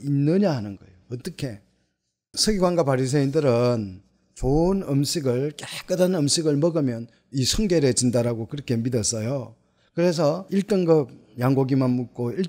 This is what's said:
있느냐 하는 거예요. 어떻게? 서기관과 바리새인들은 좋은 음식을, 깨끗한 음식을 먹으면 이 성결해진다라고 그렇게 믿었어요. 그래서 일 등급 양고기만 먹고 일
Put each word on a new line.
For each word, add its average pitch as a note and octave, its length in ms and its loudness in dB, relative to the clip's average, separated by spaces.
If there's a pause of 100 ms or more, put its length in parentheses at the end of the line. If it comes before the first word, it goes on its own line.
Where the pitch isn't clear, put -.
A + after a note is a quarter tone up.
있느냐 D3+ 460 2
하는 G#2 260 -4
거예요. - 160 -20 (180)
어떻게? B2 520 -10 (720)
서기관과 F3+ 500 2
바리새인들은 B2+ 1160 0 (320)
좋은 E3 480 0
음식을, C#3 680 -2
깨끗한 F3+ 640 -2
음식을 D3+ 440 0
먹으면 C#3+ 480 0 (260)
이 C3 140 0
성결해진다라고 B2 1000 2
그렇게 - 280 -6
믿었어요. A2+ 800 -4 (400)
그래서 E3+ 560 0
일 G3 140 0
등급 E3 440 4 (300)
양고기만 C3 580 2
먹고 A#2+ 360 -6
일 F#3 160 -2